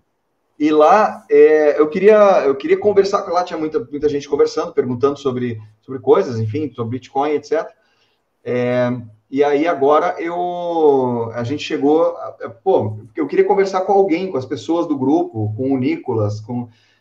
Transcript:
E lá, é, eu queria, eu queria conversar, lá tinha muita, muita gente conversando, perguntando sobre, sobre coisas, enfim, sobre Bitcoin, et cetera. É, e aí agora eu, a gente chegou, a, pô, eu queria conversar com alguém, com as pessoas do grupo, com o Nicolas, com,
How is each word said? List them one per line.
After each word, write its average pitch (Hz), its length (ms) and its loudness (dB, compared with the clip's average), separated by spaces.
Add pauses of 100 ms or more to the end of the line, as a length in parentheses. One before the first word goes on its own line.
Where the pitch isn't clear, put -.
(580)
E 147 120 0
lá, 165 600 4
é, 147 480 6
eu 151 120 4
queria, 190 560 6
eu 139 100 2
queria 180 220 0
conversar, 190 520 0
lá 175 140 0
tinha 170 140 -10
muita, 156 200 -4
muita 147 300 -4
gente 143 180 -4
conversando, 156 460 0
perguntando 139 460 -2
sobre, 123 420 -6 (220)
sobre 131 180 -14
coisas, 147 400 2
enfim, 123 320 -4
sobre 113 260 -8
Bitcoin, 143 340 -4
et 147 120 -4
cetera. 160 300 -4 (680)
É, 123 480 -2 (400)
e 139 140 2
aí 147 240 0
agora 156 500 2
eu, 165 1160 0
a 120 100 -6
gente 143 180 -6
chegou, 156 540 0
a, - 320 -12
pô, 117 520 -2 (140)
eu 156 120 -4
queria 190 180 2
conversar 190 380 0
com 202 100 -2
alguém, 190 380 0
com 139 80 -4
as 113 80 -8
pessoas 160 400 -4
do 147 100 -4
grupo, 131 580 -2
com 131 180 -4
o 135 40 0
Nicolas, 123 640 -4
com, 120 260 -8 (340)